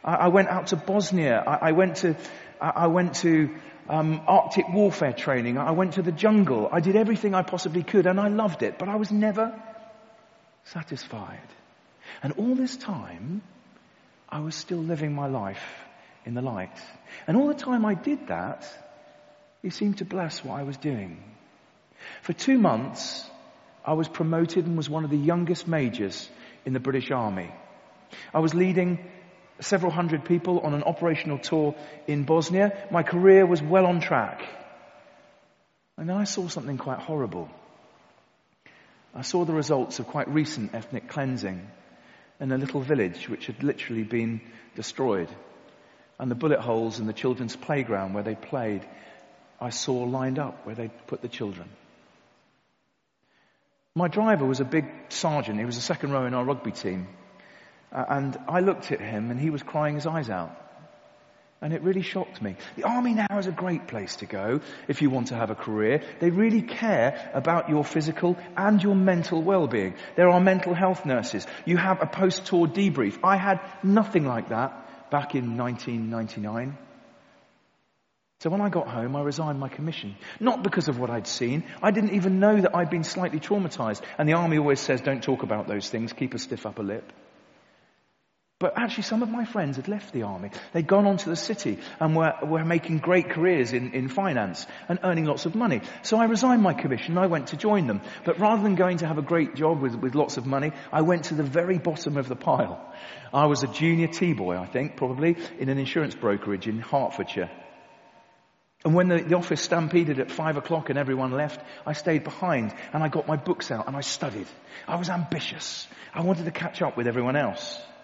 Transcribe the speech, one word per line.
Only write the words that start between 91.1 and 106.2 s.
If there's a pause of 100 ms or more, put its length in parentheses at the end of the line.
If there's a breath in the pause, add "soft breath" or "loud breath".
to
the
city (180 loud breath)
and
were, (100)
were
making
great
careers
in,
in
finance (220 loud breath)
and
earning
lots
of
money. (220 loud breath)
So
I
resigned
my
commission
and
I
went
to
join
them. (240 loud breath)
But
rather
than
going
to
have
a
great
job
with,
with
lots
of
money, (180 loud breath)
I
went
to
the
very
bottom
of
the
pile. (480 loud breath)
I
was
a
junior
T-boy,
I
think,
probably, (200)
in
an
insurance
brokerage